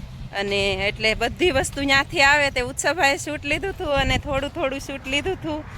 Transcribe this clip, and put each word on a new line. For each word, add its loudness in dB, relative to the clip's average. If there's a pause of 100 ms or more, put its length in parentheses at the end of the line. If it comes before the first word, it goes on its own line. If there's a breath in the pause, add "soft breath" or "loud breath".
(420)
અને 0 (280)
એટલે 2
બધી 2
વસ્તુ -2
ત્યાંથી 2 (100)
આવે. 4
તે -2
ઉત્સવભાઈએ 2
શૂટ -6
લીધું -2
હતું 0
અને 2
થોડું -2
થોડું -2
શૂટ -8
લીધું -2
હતું -6 (140 loud breath)